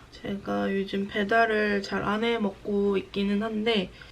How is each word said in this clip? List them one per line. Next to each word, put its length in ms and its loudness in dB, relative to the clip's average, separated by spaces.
제가 640 -2
요즘 320 -2
배달을 720 2
잘 220 -4
안 180 0
해먹고 760 0
있기는 440 0
한데 480 0